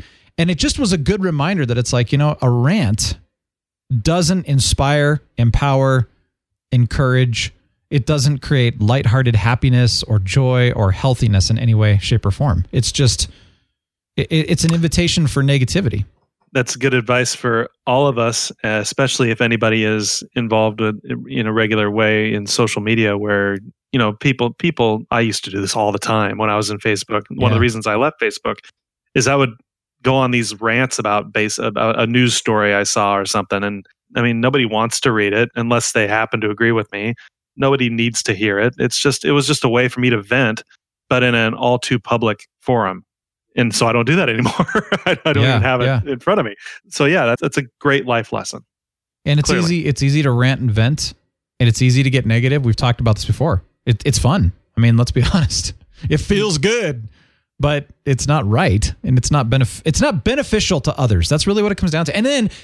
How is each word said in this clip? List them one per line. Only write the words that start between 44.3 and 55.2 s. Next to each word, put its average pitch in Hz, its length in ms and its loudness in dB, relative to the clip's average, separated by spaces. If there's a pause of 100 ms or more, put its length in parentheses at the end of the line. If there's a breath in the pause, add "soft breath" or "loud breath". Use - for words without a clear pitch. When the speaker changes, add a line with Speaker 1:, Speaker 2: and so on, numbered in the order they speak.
Speaker 2:
<laughs> 180 80 0 (400)
I, 180 200 0
I 160 80 2
don't 110 100 2
Speaker 1:
Yeah, 127 140 2
Speaker 2:
even 107 60 2
have 127 180 0
it 123 60 0
Speaker 1:
yeah. 131 200 0
Speaker 2:
in 131 140 -6
front 202 180 0
of 143 80 0
me. 104 80 -10 (360 loud breath)
So 147 160 0
yeah, 160 200 2
that's, 117 160 0
that's 147 160 -4
a 143 60 0 (160)
great 139 260 0
life 117 260 -2
lesson. 110 280 -6 (640)
Speaker 1:
And 147 160 2
it's 143 80 0
Speaker 2:
Clearly. 175 160 2
Speaker 1:
easy, 165 220 -2
it's 143 180 -2
easy 143 180 2
to 139 80 2
rant 127 300 2
and 123 100 0
vent, 113 440 0 (440)
and 123 100 4
it's 113 140 0
easy 127 220 4
to 135 60 0
get 127 140 0
negative. 127 400 0
We've 113 120 2
talked 120 240 0
about 113 160 2
this - 80 -8
before. 135 400 0 (200)
It, 120 220 0
it's 139 140 0
fun. 123 320 2 (240)
I - 40 0
mean, 117 160 4
let's 117 140 2
be 123 180 2